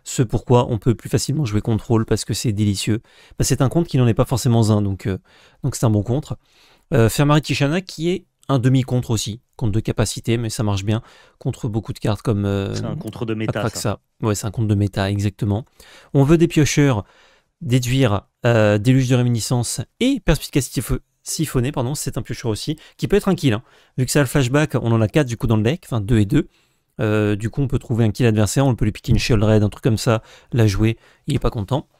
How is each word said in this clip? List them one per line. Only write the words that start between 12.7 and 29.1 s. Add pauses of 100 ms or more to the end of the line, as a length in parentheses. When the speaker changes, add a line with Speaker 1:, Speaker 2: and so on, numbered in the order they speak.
Speaker 2:
C'est
un
contre
de
méta,
Speaker 1:
Atraxa.
Speaker 2:
ça. (220)
Speaker 1:
Ouais,
c'est
un
contre
de
méta,
exactement. (480)
On
veut
des
piocheurs, (560)
déduire, (180)
euh,
déluge
de
réminiscence (180)
et
perspicacité
fo-, (240)
siphonnée,
pardon,
c'est
un
piocheur
aussi, (220)
qui
peut
être
un
kill,
hein. (340)
Vu
que
ça
a
le
flashback,
on
en
a
quatre
du
coup
dans
le
deck,
enfin
deux
et
deux. (520)
Euh,
du
coup,
on
peut
trouver
un
kill
adversaire,
on
peut
lui
piquer